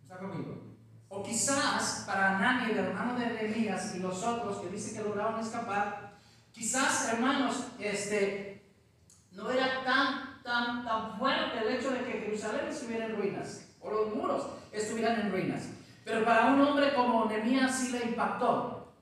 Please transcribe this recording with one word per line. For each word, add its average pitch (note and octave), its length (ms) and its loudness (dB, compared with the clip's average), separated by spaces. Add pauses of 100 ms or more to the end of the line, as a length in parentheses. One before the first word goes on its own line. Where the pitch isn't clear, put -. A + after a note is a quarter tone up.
¿Está F#3 160 -16
conmigo? D3+ 580 -8 (320)
O G3 140 -8
quizás C#4 840 0
para G3 300 2
Anani, A3+ 360 2
el G3+ 60 0
hermano A#3+ 400 -2
de A#3+ 80 -2
Nehemías, G#3+ 720 -2
y - 20 -6
los F#3 240 -4
otros G#3 360 -2
que F3+ 100 -8
dicen G#3+ 280 -8
que G#3 120 -4
lograron G#3+ 320 -2
escapar, G#3 720 -4 (380)
quizás, - 600 0
hermanos, B3+ 560 0 (100)
este, G3 920 -2 (600)
no G#3+ 180 -8
era B3+ 340 2
tan, - 580 0
tan, A#3+ 420 0
tan G#3+ 340 -2
fuerte C4 400 0
el A#3 160 2
hecho C4 160 0
de B3 140 -2
que A3 160 -4
Jerusalén G#3+ 480 -2
estuviera A3+ 380 -4
en G#3+ 100 -4
ruinas, - 500 -4 (140)
o - 100 -8
los G#3+ 240 0
muros - 320 0 (240)
estuvieran A3+ 520 0
en G3+ 100 0
ruinas. D#3 300 0 (420)
Pero A3 200 2
para A#3 280 6
un C#4 80 8
hombre C#4 340 6
como A#3 300 4
Nehemías A#3+ 500 2
sí B3 180 -2
le A#3+ 120 -2
impactó. - 960 0